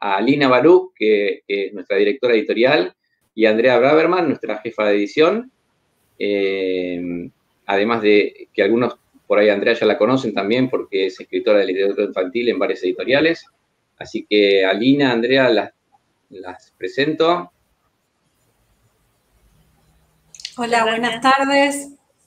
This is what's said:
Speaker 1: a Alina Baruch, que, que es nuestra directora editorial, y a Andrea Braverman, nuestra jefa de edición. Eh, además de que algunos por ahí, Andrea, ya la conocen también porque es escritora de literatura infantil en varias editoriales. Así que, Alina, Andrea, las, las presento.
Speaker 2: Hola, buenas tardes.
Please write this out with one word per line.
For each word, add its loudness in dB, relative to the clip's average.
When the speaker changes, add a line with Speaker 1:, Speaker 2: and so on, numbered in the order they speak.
Speaker 1:
a -4
Alina 0
Baruch, 4
que, 0
que -4
es -12
nuestra -8
directora 0
editorial, 0
y 2
a 4
Andrea 2
Braverman, 2
nuestra -6
jefa -6
de 2
edición. 0
Eh, -4
además -2
de 2
que -2
algunos 0
por 2
ahí, 4
Andrea, 0
ya -4
la 2
conocen 0
también -2
porque -4
es -8
escritora 0
de 0
literatura -2
infantil -4
en -4
varias -4
editoriales. -2
Así -12
que, 4
Alina, 2
Andrea, 2
las, 0
las -20
presento. -2
Speaker 2:
Hola, -2
buenas -4
tardes. 0